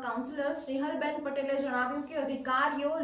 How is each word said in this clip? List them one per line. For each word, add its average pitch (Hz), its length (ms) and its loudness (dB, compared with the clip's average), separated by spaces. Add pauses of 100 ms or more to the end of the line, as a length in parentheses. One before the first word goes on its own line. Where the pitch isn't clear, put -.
કાઉન્સિલર 269 500 -2
સ્નેહલબેન 294 720 0
પટેલે 277 380 0
જણાવ્યું 262 400 0
કે 320 120 -10
અધિકારીઓ 277 800 2 (120)